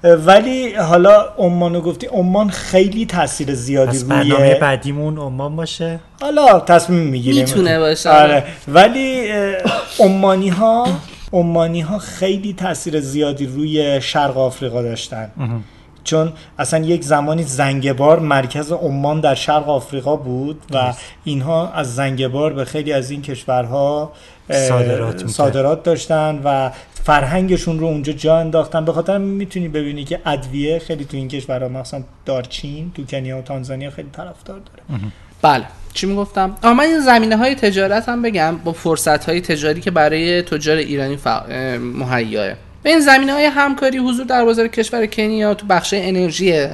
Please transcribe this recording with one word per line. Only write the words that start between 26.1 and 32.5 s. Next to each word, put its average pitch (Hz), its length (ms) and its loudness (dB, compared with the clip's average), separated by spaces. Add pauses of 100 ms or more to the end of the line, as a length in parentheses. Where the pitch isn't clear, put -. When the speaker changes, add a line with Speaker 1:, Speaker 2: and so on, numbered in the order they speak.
Speaker 1:
و 135 260 0 (340)
فرهنگشون 165 760 0
رو 160 80 -2
اونجا 151 260 -4
جا 156 260 2
انداختن. 160 460 -2
به 165 80 0
خاطر 170 260 -2
می‌تونی 196 500 -6
ببینی 147 360 -6
که 165 220 -8
ادویه 143 520 -4
خیلی 160 260 -8
تو 139 120 -12
این 131 120 -8
کشورها، 127 400 -6
مثلاً 131 340 -10 (220)
دارچین 143 680 -8